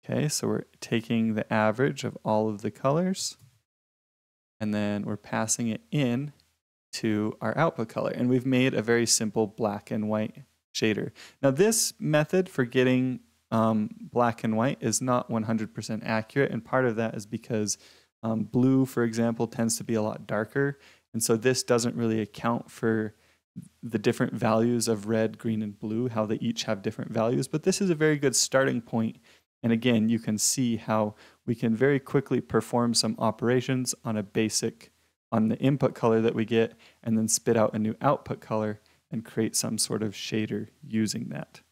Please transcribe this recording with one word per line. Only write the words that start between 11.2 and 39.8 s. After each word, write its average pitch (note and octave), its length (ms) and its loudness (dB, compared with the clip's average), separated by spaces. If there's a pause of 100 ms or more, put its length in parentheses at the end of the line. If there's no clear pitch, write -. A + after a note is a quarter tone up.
Now C#3 80 6
this G3+ 480 2
method D#3 500 2
for - 160 0
getting, B2+ 560 2 (300)
um, A2 480 2
black A#2+ 460 0
and A2 120 0
white A#2+ 240 0
is A2+ 200 0
not B2 300 0
one A2 140 -2
hundred G#2+ 300 -4
percent A2 300 -6
accurate, A#2 480 0
and A2+ 120 -6
part C3 200 0
of A2+ 120 0
that A2+ 180 -2
is G#2+ 100 -8
because, G#2+ 540 -4 (440)
um, A2 220 -2
blue, C3 400 4
for A#2+ 200 0
example, A#2 420 0
tends A2+ 320 -2
to G#2+ 60 -10
be A2+ 100 -2
a G#2+ 80 2
lot A2 240 -4
darker, C#3 520 -2 (360)
and A2+ 80 -2
so A#2 140 2
this B2+ 260 2
doesn't A#2+ 340 2
really A2+ 240 0
account - 500 -4
for A2 440 -2 (680)
the A2+ 160 -4
different A#2+ 360 0
values A2+ 540 2
of G#2 180 -2
red, A2 320 0
green, A2 240 -2
and G#2 160 -8
blue, A#2 300 -2
how A2 180 0
they G#2+ 100 -2
each A#2 280 -4
have G2+ 180 -4
different - 300 -6
values, B2 360 0
but D#3 140 -4
this - 180 0
is G3 80 2
a E3+ 60 2
very D3+ 240 2
good C#3 180 2
starting C3+ 460 2
point. A2+ 340 -2 (460)
And A#2 100 2
again, A2+ 380 4
you A#2 80 2
can A2 180 -2
see A#2 400 0
how G#2+ 380 -2 (320)
we A#2+ 80 0
can A2+ 200 0
very C3+ 240 4
quickly C3+ 440 0
perform A#2+ 500 0
some A2 260 0
operations B2 760 0 (100)
on A2+ 120 -4
a G#2+ 60 -2
basic, A2 680 -2 (420)
on A2 160 2
the A2+ 80 0
input C3+ 380 2
color A2+ 260 4
that A2+ 140 2
we A2+ 100 0
get, A2 300 2 (280)
and A2+ 140 0
then A2 120 0
spit - 280 2
out A2 160 4
a A2 60 -4
new A2 240 -2
output - 380 0
color G#2+ 400 -4 (300)
and A2+ 140 -6
create - 320 -2
some A2+ 220 -2
sort A2 240 -2